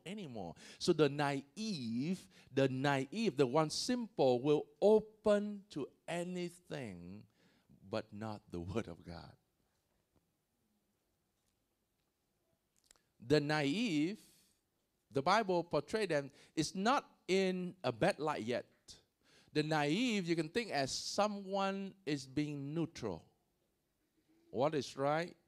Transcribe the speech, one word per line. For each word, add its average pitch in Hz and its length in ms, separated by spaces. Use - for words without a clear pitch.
anymore. 135 500
So - 140
the 151 160
naive, 143 1200
the 135 160
naive, 139 720
the 139 80
one 156 240
simple, 160 720
will 147 240
open 208 880
to - 180
anything 160 1160
but 110 220
not 104 380
the 87 100
Word 95 280
of 82 180
God. 85 260
The 147 140
naive, 151 800
the 139 100
Bible 185 420
portray 202 400
them, 143 260
is 151 200
not 226 320
in 185 460
a 127 80
bad 117 260
light 143 240
yet. 113 220
The 151 100
naive, 165 640
you 165 80
can 160 140
think 220 220
as 135 200
someone 196 1040
is 139 200
being 143 460
neutral. 120 500
What 143 240
is 135 220
right? 151 380